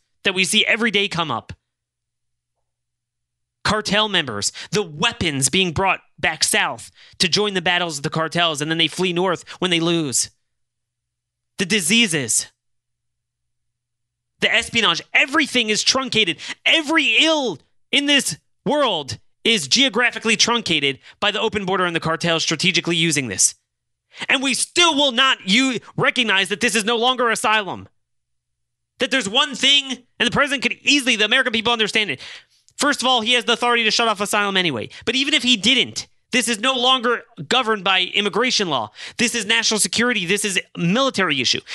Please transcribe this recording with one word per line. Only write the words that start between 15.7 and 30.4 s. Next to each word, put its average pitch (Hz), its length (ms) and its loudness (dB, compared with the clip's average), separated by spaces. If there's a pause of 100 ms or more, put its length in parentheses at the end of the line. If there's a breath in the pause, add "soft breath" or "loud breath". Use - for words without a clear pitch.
truncated. 220 540 0 (280 loud breath)
Every 285 540 2
ill 285 400 2 (320)
in 285 140 0
this 285 320 0 (280)
world 202 540 -2 (260)
is 196 240 2
geographically 226 640 2
truncated 160 640 0 (220 loud breath)
by 208 100 2
the 202 80 -4
open 202 260 -2
border 185 200 2
and 170 100 -2
the 160 60 -2
cartels 165 420 0
strategically 170 540 0
using 147 320 0
this. - 260 0 (720 loud breath)
And 262 160 0
we 269 100 0
still 330 420 2
will 277 180 2
not 254 320 2
u-, 240 340 2 (160 loud breath)
recognize 202 540 0
that 208 100 -4
this 226 160 0
is 220 80 0
no 233 140 0
longer 247 320 2
asylum. 202 580 -2 (1120)
That - 120 -2
there's 233 180 0
one 269 260 0
thing, 269 500 0 (140)
and 233 80 0
the - 40 0
president 269 300 0